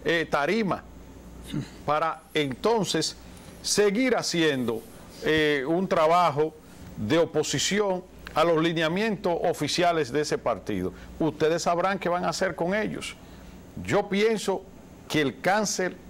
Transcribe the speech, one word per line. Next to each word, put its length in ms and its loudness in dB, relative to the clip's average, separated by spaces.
eh, 240 0
tarima 540 0
para 380 0
entonces 840 0
seguir 560 2
haciendo, 640 0
eh, 440 2
un 180 0
trabajo 680 4
de 220 2
oposición 840 0
a 100 4
los 180 4
lineamientos 800 0
oficiales 680 2
de 120 0
ese 160 -2
partido. 560 -2
Ustedes 440 0
sabrán 360 0
qué 100 -4
van 160 0
a 60 0
hacer 240 -2
con 200 -2
ellos. 400 -4
Yo 240 0
pienso 540 0
que 140 0
el 220 0
cáncer 540 0